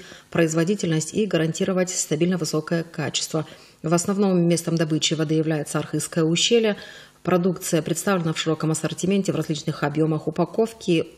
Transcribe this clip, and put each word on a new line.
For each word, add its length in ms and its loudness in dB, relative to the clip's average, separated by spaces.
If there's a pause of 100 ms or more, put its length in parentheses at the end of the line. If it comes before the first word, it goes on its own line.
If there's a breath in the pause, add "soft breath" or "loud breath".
(300 loud breath)
производительность 840 0
и 120 2
гарантировать 640 0
стабильно 480 0
высокое 460 -2
качество. 600 -4 (380 loud breath)
В 100 0
основном 540 2
местом 300 2
добычи 360 0
воды 200 0
является 440 0
Архызское 460 -2
ущелье. 540 4 (440 loud breath)
Продукция 600 2
представлена 500 0
в 80 -4
широком 320 0
ассортименте 640 0
в 20 -4
различных 480 -4
объёмах 440 0
упаковки 920 0